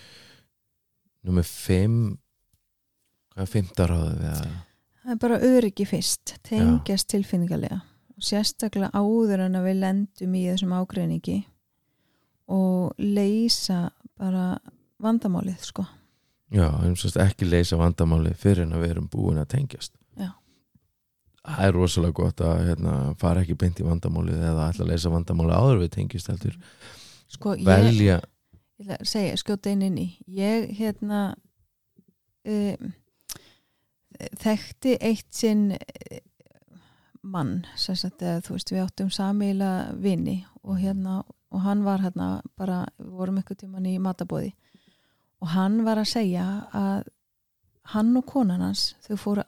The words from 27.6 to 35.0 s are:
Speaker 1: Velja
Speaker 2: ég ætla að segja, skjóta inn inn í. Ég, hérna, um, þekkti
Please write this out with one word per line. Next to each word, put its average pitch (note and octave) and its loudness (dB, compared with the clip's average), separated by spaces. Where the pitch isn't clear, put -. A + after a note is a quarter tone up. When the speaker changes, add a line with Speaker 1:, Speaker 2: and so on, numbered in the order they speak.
Speaker 1:
Velja G2+ 8
Speaker 2:
ég G3+ -18
ætla F#3+ -8
að - -8
segja, G3+ -2
skjóta G3+ -4
inn G3+ 0
inn F#3+ 0
í. F3+ -4
Ég, G3+ -2
hérna, G#3 -2
um, G#3 -4
þekkti A3 -2